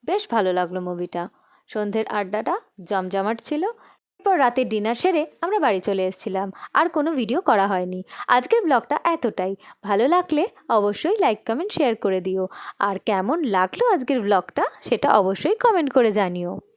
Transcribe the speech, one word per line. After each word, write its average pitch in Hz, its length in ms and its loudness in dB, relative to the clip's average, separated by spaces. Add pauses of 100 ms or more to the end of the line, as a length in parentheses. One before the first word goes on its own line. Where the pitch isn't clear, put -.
বেশ 392 260 -2
ভালো 190 220 2
লাগলো 180 280 -2
মুভিটা। 175 480 -6 (380)
সন্ধ্যের 208 400 -2
আড্ডাটা 208 480 -2 (280)
জমজমাট 196 580 -2
ছিল। 302 220 -4 (560)
এরপর 381 200 2
রাতের 247 300 2
ডিনার 214 260 -2
সেরে 330 300 2 (160)
আমরা 392 180 0
বাড়ি 220 200 2
চলে 190 260 -2
এসেছিলাম। 190 420 -4 (260)
আর 330 160 0
কোনো 311 240 -2
ভিডিও 240 280 -2
করা 202 260 2
হয়নি। 185 360 -4 (240)
আজকের 254 380 4
ব্লগটা 285 380 0
এতটাই। 208 520 -2 (280)
ভালো 208 240 2
লাগলে 330 400 2 (220)
অবশ্যই 214 480 2
লাইক, 254 300 2
কমেন্ট, 311 240 -4
শেয়ার 247 240 0
করে 190 260 0
দিও। 185 260 -2 (320)
আর 202 160 0 (100)
কেমন 214 380 0
লাগলো 190 400 2 (100)
আজকের 262 280 0
ব্লগটা 202 420 0 (180)
সেটা - 300 -2
অবশ্যই 202 440 2
কমেন্ট 381 380 2
করে 233 180 4
জানিও। 180 480 -2 (180)